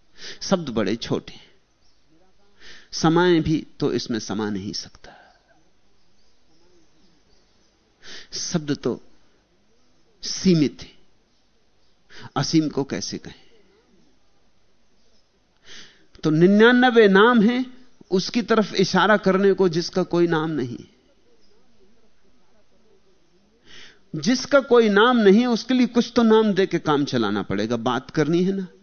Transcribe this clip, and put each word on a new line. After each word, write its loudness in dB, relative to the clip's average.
शब्द -2
बड़े -4
छोटे -8
हैं, -20
समाएं 2
भी -4
तो -2
इसमें -6
समा -8
नहीं -8
सकता। -16
शब्द -6
तो -8
सीमित -2
है, -20
असीम 0
को -6
कैसे -10
कहें? -20
तो -2
निन्यानवे 4
नाम 6
हैं -2
उसकी -2
तरफ 0
इशारा 2
करने 2
को 2
जिसका -4
कोई 0
नाम -2
नहीं। -6
जिसका 0
कोई 2
नाम 4
नहीं, 4
उसके -4
लिए 2
कुछ -2
तो 4
नाम 4
दे 0
के -6
काम 0
चलाना -2
पड़ेगा। -4
बात -6
करनी 0
है -2
ना, -8